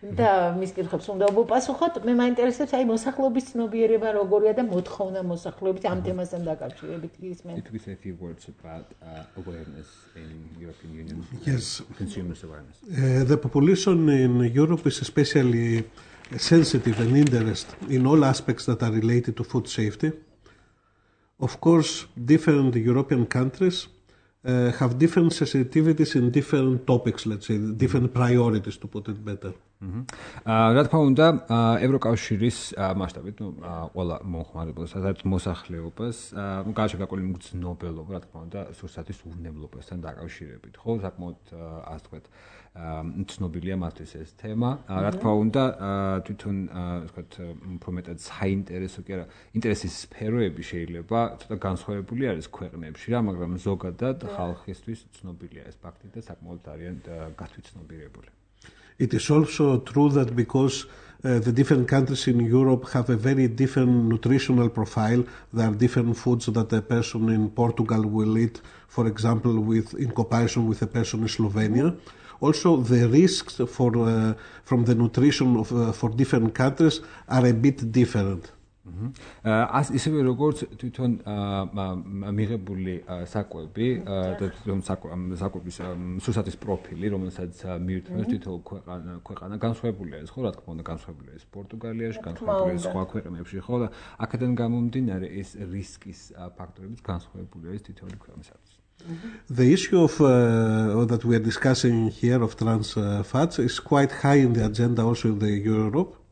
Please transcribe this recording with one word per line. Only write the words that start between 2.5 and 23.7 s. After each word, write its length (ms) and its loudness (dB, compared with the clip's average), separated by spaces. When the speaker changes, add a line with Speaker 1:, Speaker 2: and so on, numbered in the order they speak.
Speaker 1:
აი, 160 2
მოსახლეობის 640 0
ცნობიერება 640 2
როგორია 400 4
და 80 0
მოთხოვნა 640 -4
მოსახლეობის 560 -4
ამ 160 -2
თემასთან 480 -6
დაკავშირებით, 720 -10
გისმენთ? 400 -12
Speaker 2:
It 80 -16
was 160 -12
a 160 -14
few 160 -12
words 320 -14
about, 380 -16
uh, 440 -18
awareness 480 -16
in 120 -18
European 340 -18
Union. 160 -12
Speaker 3:
Yes. 400 -4
Speaker 2:
Consumers' 400 -8
awareness. 400 -20
Speaker 3:
Uh, 480 0
the 80 6
population 720 4
in 400 4
Europe 400 2
is 160 -4
especially 800 2
sensitive 640 4
and 180 4
interest 500 4
in 160 4
all 200 8
aspects 400 0
that 180 0
are 80 0
related 460 2
to 60 -6
food 240 -4
safety. 440 -2
Of 200 -4
course, 460 4
different 500 6
European 500 2
countries, 600 0